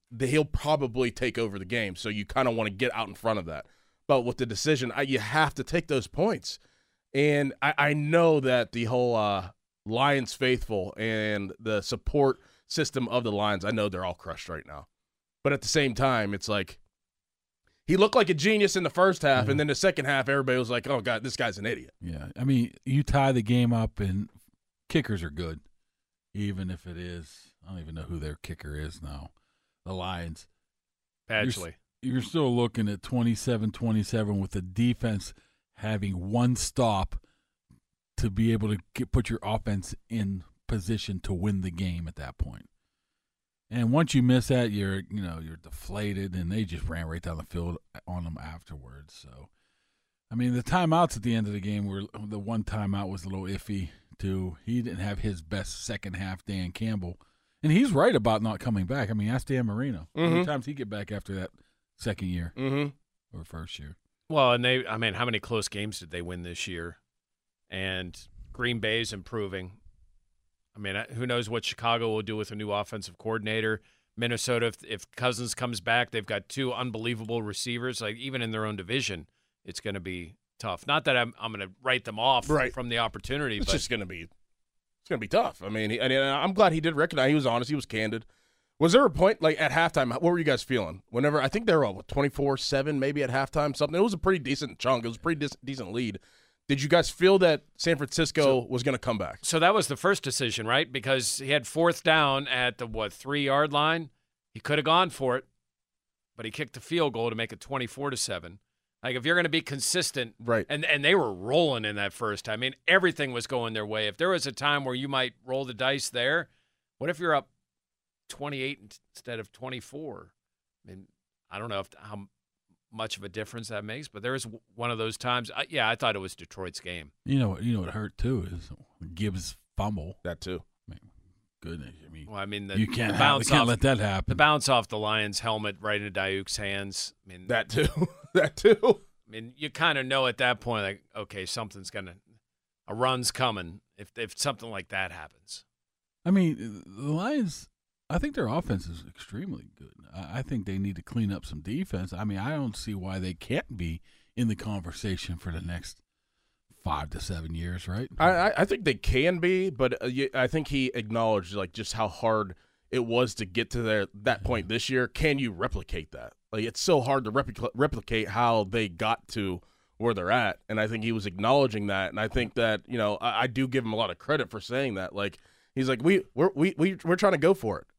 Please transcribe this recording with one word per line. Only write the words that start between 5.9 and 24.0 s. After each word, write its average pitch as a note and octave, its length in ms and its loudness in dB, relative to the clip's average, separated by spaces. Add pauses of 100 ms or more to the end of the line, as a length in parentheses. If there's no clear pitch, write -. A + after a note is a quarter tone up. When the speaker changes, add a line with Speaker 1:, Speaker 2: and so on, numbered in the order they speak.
Speaker 1:
points. - 520 -2 (560)
And C#3+ 480 4
I, D3 160 2
I D3 160 6
know D#3 460 6
that B2+ 320 2
the A#2 120 -2
whole, B2 320 2
uh, G2+ 340 0 (360)
Lions C3 480 2
faithful A2 640 0
and G#2+ 600 -2
the A2 220 -2
support C3 580 2 (300)
system C3 400 -2
of A#2+ 160 0
the G#2+ 80 0
Lions, G2+ 320 0
I G#2 60 -2
know G#2+ 180 0
they're F#2 160 -6
all F2 100 -2
crushed - 340 -12
right D#2 180 -10
now. C#2+ 200 -16 (560)
But C#3 120 2
at C3+ 80 -6
the - 60 -6
same C#3 260 2
time, A2+ 400 2
it's F#2+ 140 -8
like, G2+ 300 -2 (1080)
he E3+ 100 4
looked G#3 180 6
like G#3+ 140 6
a F3+ 60 4
genius G3+ 420 4
in F#3 80 0
the D3 60 0
first F#3+ 320 4
half, C3 240 4
Speaker 2:
Yeah. C#3 60 2
Speaker 1:
and C#3+ 60 2
then D3+ 80 2
the C#3+ 80 2
second F3 300 2
half, C3+ 240 2
everybody C3+ 300 2
was A#2 120 -2
like, B2 160 -2
"Oh, B2+ 140 0
God, A2+ 240 -2
this B2+ 100 -4
guy's A2 240 -2
an G2+ 80 -4
idiot." - 340 -6
Speaker 2:
Yeah, E2 280 -10 (100)
I B2+ 60 -2
mean, C3 300 4 (100)
you C3+ 180 4
tie C3+ 300 4
the B2 100 4
game A#2+ 300 4
up, A2+ 280 0